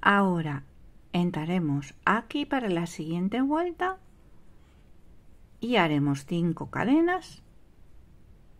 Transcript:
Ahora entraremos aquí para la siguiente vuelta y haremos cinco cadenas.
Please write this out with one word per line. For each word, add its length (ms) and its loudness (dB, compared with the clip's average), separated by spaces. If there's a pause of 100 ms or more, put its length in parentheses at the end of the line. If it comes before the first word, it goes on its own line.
Ahora 640 2 (500)
entraremos 800 -2 (100)
aquí 420 -2
para 240 -2
la 180 -2
siguiente 540 -4
vuelta 580 -2 (1600)
y 160 0
haremos 500 2
cinco 460 -2
cadenas. 720 0 (1160)